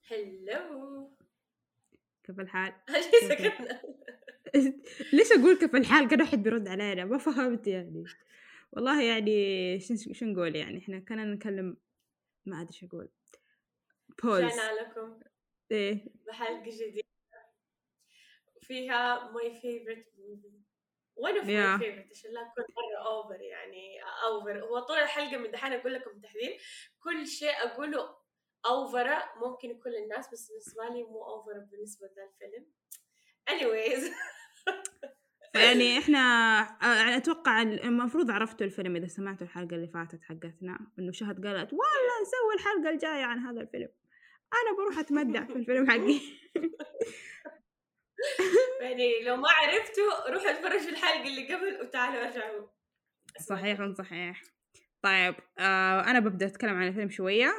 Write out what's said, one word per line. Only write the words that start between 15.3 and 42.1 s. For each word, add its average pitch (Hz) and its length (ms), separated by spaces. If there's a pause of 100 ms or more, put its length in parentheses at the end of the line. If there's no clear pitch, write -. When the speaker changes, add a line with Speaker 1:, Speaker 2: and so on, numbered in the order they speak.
Speaker 2:
إيه. 208 340 (220)
Speaker 1:
بحلقة 226 360
جديدة. 220 400 (1600)
فيها 247 720
my 233 200
favorite 226 540 (100)
movie. 208 480 (540)
One 359 220
of - 20
my 196 40
Speaker 2:
Yeah. 202 340
Speaker 1:
favorite، 208 300
عشان 220 220
لا 233 80
أكون 233 240 (120)
مرة 214 260 (200)
over 202 180
يعني، 190 600
over. 208 600
هو 240 160
طول 302 180
الحلقة 294 400
من 226 140
دحين 269 220
أقول 247 200
لكم 226 260
تحذير، 214 380 (420)
كل 320 280
شيء 294 240
أقوله 285 720 (420)
over 254 800
ممكن 254 240
يكون 240 220
للناس، 214 420
بس - 180
بالنسبة 220 320 (120)
لي 240 80
مو 220 200
over 208 480
بالنسبة 208 360
للفيلم. 196 580 (840)
Anyways. 254 640 (520)
<laughs> - 500 (380)
Speaker 2:
فيعني 240 440
إحنا، 294 220 (640)
آه، 240 140
يعني 233 220
أتوقع 269 440
ال-، 214 220
المفروض 240 480
عرفتوا 214 340
الفيلم 185 300
إذا 175 120
سمعتوا 196 400
الحلقة 175 280
اللي 170 120
فاتت 165 360
حقتنا، 165 560 (200)
إنه 185 120
شهد 190 360
قالت: 202 260
"والله 427 120
Speaker 1:
Yeah. 508 360